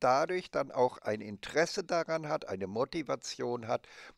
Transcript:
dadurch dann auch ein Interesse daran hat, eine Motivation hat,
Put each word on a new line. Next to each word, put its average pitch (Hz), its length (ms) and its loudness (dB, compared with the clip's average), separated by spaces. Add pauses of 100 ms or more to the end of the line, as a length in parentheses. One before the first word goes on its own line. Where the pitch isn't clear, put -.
dadurch 165 500 4
dann 139 200 0
auch 127 280 4
ein 107 220 -2
Interesse 120 640 0
daran 160 440 0
hat, 151 200 -2
eine 95 180 -2
Motivation 123 1040 -2
hat, 120 180 0 (320)